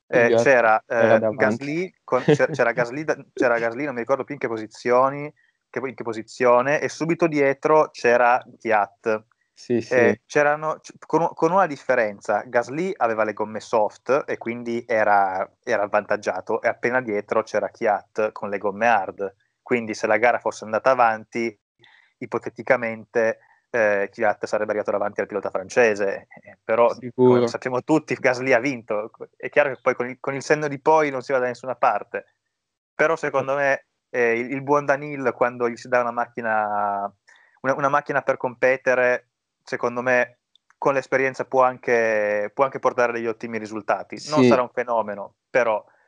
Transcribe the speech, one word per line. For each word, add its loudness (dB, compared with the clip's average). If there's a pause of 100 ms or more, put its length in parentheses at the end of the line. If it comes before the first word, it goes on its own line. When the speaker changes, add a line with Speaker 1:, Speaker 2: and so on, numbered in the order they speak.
Speaker 1:
eh, 4
Speaker 2:
Kvyat 4
Speaker 1:
c'era, 4 (100)
Speaker 2:
era 4
Speaker 1:
eh, 6
Speaker 2:
davanti. -2
Speaker 1:
Gasly -2 (120)
con-, -2
c'era, 4
Speaker 2:
<laughs> -8
Speaker 1:
c'era 2
Gasly -4
da-, -4 (100)
c'era 0
Gasly, -4
non -6
mi -8
ricordo -2
più -10
in -12
che -4
posizioni, -2 (380)
che, -8
in -8
che -14
posizione, 0
e -2
subito -2
dietro 2
c'era 2 (160)
Kvyat. -2 (280)
Speaker 2:
Sì, -4 (100)
Speaker 1:
Eh, 4
Speaker 2:
sì. -20
Speaker 1:
c'erano, 0
c-, -20 (120)
con 0
u-, -2
con 0
una 4
differenza, -2
Gasly -2
aveva 0
le -4
gomme -6
soft 0
e -6
quindi -6
era, 2 (160)
era -2
avvantaggiato, -4
e 0
appena -2
dietro -2
c'era -4
Kvyat -2
con -10
le -6
gomme -2
hard, -2 (280)
quindi -4
se -6
la 2
gara 2
fosse -6
andata 0
avanti, 0 (640)
ipoteticamente, -2 (320)
eh, 0
Kvyat -2
sarebbe -2
arrivato -2
davanti -4
al -2
pilota -6
francese, 0 (160)
eh, -20
però 2
Speaker 2:
Sicuro. 4
Speaker 1:
come 4
sappiamo -6
tutti 0
Gasly 0
ha 6
vinto, -4 (260)
è -10
chiaro 2
che -12
poi 0
con -4
il, -12
con -6
il -6
senno 0
di -8
poi 4
non -6
si -8
va 2
da 0
nessuna -6
parte, -2 (600)
però 2
secondo -2
me, 0 (240)
eh, 0
il, -6
il -6
buon 0
Danil -2
quando -2
gli -6
si -18
dà 2
una -2
macchina, -4 (480)
una, -2
una -2
macchina -2
per 0
competere, 0 (340)
secondo -6
me 0 (400)
con 0
l'esperienza -2
può 0
anche, 0
può 2
anche -6
portare 2
degli -4
ottimi -6
risultati. -6
Non 2
Speaker 2:
Sì. 8
Speaker 1:
sarà 6
un -4
fenomeno, -4 (160)
però 2 (240)